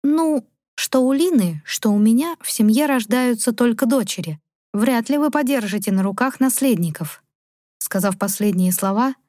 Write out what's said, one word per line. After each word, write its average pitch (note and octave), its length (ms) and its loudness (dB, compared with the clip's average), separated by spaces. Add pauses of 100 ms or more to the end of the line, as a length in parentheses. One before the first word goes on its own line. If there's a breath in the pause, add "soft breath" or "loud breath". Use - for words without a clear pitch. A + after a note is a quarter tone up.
«Ну, D4+ 420 0 (300)
что C4 300 0
у C4+ 80 2
Лины, B3+ 500 0
что - 300 -2
у G#3 60 2
меня B3 420 2
в - 100 -8
семье A3 340 2
рождаются B3 680 0
только A#3+ 320 0
дочери. G3 560 -2 (320)
Вряд A#3 360 0
ли C#4+ 80 0
вы D4 140 0
подержите G#3+ 640 -2
на F#3+ 100 2
руках G3+ 380 -2
наследников». F3 800 -2 (540)
Сказав G3 400 -4
последние G3 560 0
слова G#3+ 420 0 (140)